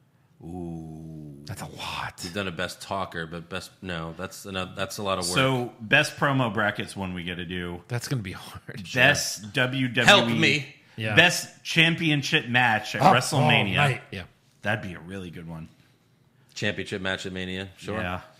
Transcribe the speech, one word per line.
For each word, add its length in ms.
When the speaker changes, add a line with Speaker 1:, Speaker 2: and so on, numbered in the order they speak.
Speaker 1:
Ooh. 920
Speaker 2:
That's 180
a 40
lot. 580
Speaker 3:
We've 100
done 140
a 40
best 280
talker, 460
but 240
best, 200
no, 340
that's 300
another, 280
that's 240
a 40
lot 160
of 100
work. 80
Speaker 1:
So, 440
best 360
promo 360
bracket's 440
one 180
we 100
gotta 200
do. 440
Speaker 2:
That's 200
gonna 140
be 100
hard. 500
Speaker 1:
Best 580
W 360
W 140
E. 40
Speaker 3:
Help 220
me. 380
Speaker 2:
Yeah. 180
Speaker 1:
Best 480
championship 840
match 460
at 80
Speaker 2:
Up 60
all 60
Speaker 1:
WrestleMania. 640
Speaker 2:
night. 340
Yeah. 120
Speaker 1:
That'd 200
be 140
a 20
really 320
good 180
one. 200
Speaker 3:
Championship 480
match 240
at 60
Mania, 440
sure. 240
Speaker 1:
Yeah. 200